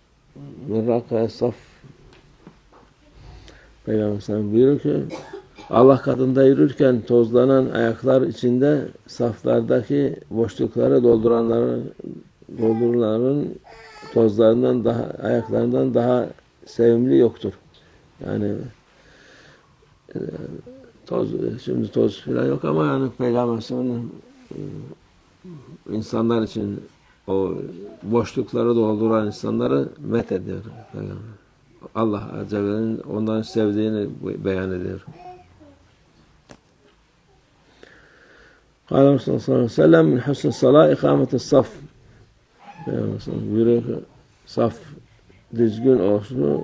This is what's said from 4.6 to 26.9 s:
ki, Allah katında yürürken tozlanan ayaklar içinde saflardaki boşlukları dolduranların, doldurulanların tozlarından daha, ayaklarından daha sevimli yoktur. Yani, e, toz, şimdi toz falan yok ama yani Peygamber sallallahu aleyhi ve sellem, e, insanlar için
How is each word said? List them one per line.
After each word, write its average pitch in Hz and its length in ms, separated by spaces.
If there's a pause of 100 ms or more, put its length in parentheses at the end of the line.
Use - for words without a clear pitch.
ki, 147 360 (540)
Allah 127 320
katında 131 420
yürürken 135 580
tozlanan 123 680
ayaklar 117 520
içinde 127 680 (200)
saflardaki 123 1080 (140)
boşlukları 120 720
dolduranların, 117 920 (640)
doldurulanların 117 960 (580)
tozlarından 113 720
daha, 117 180 (200)
ayaklarından 117 680
daha 117 340 (380)
sevimli 120 520
yoktur. 110 360 (720)
Yani, 104 280 (1600)
e, - 40 (840)
toz, 113 240 (340)
şimdi 120 280
toz 113 300
falan 127 240
yok 135 200
ama 156 200
yani 135 320
Peygamber 120 440
sallallahu 127 240
aleyhi 120 180
ve - 520
sellem, - 120 (1300)
e, - 20
insanlar 113 460
için 101 420 (440)